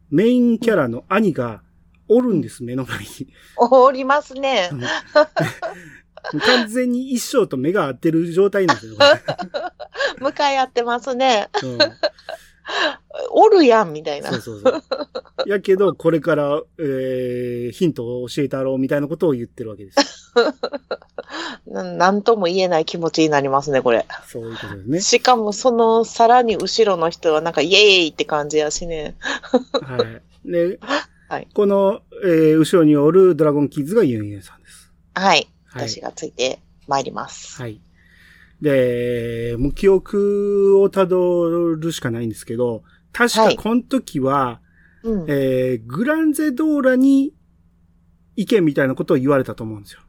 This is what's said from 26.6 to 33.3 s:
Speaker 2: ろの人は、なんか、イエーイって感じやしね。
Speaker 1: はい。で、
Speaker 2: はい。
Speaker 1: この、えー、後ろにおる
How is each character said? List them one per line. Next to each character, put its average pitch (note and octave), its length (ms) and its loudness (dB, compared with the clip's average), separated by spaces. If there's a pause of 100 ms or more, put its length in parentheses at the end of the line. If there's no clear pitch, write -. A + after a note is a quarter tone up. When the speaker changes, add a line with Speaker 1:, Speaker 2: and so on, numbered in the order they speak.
Speaker 2:
ろ G3 120 2
の E3 140 -2
人 E3+ 220 -2
は、 D#3 80 0
な E3 100 -4
ん E3 40 -8
か、 D#3 80 0
イ F3 120 2
エ G3 40 6 (240)
ー - 40 2
イ - 20 -4
っ D3 60 -8
て D3+ 100 -4
感 D3 240 -4
じ D3+ 100 -2
や D3+ 120 0
し E3+ 160 -8
ね。 D#3 300 -10 (560)
Speaker 1:
は A#2+ 480 -6 (240)
い。 F#3 60 -12
で、 F3 280 -2 (500)
Speaker 2:
は D3+ 100 -8
い。 - 140 -16
Speaker 1:
こ G#3 140 2
の、 G3 360 2 (220)
え - 20 -4
ー、 D#3+ 320 4
後 D#3+ 240 4
ろ - 20 6
に D3+ 120 6
お D3 140 4
る F#3 260 6